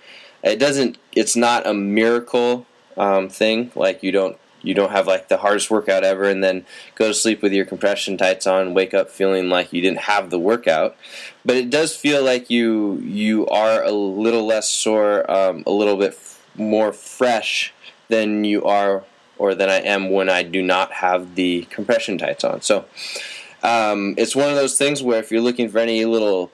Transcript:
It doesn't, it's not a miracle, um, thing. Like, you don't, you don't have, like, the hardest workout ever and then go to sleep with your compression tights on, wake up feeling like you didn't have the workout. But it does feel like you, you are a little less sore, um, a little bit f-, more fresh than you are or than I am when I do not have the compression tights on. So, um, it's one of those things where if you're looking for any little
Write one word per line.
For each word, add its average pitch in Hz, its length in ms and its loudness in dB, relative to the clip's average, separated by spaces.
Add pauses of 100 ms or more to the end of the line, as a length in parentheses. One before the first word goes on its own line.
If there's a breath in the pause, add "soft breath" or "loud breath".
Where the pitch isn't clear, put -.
(420 loud breath)
It 110 160 0
doesn't, 139 400 0 (140)
it's 107 240 0
not 120 300 2
a 107 60 0
miracle, 120 960 0 (320)
um, 98 320 2
thing. 110 440 0
Like, 92 280 -2
you 95 100 -2
don't, 95 240 0 (240)
you 95 140 -4
don't 98 160 2
have, 98 160 0
like, 95 220 0
the 98 80 2
hardest 101 340 0
workout 98 320 0
ever 95 220 2
and 98 180 2
then 92 240 0 (300 loud breath)
go 110 120 2
to 104 60 0
sleep 107 280 0
with 101 100 2
your 98 120 2
compression 98 540 -2
tights 92 260 0
on, 92 300 0
wake 95 180 0
up 98 160 0
feeling 95 400 0
like 90 240 0
you 85 80 -2
didn't 90 200 0
have 101 300 -2
the 87 80 -2
workout. 87 580 0 (480 loud breath)
But 123 100 2
it 123 160 0
does 156 240 0
feel 143 300 0
like 127 260 0
you, 110 460 0
you 107 500 -2
are 110 380 2
a 98 80 0
little 107 520 0
less 110 240 0
sore, 104 640 0
um, 95 340 0
a - 60 -2
little 101 260 2
bit 98 140 0
f-, - 340 -20 (120)
more 107 360 0
fresh - 800 -2 (360 loud breath)
than 107 340 0
you 104 220 0
are 98 400 2 (340)
or 98 160 2
than 95 160 2
I 95 100 2
am 98 300 -2
when 95 180 2
I 90 140 2
do 87 180 -2
not 92 320 0
have 90 440 -2
the 90 300 0
compression 110 520 -4
tights 76 240 -6
on. - 180 -2
So, - 260 -2 (760 loud breath)
um, 104 560 0
it's 110 160 0
one 143 160 2
of 143 60 0
those 135 200 0
things 143 280 0
where 117 160 0
if 110 100 -8
you're 113 100 2
looking 120 280 0
for 104 100 -2
any 113 260 0
little 104 500 0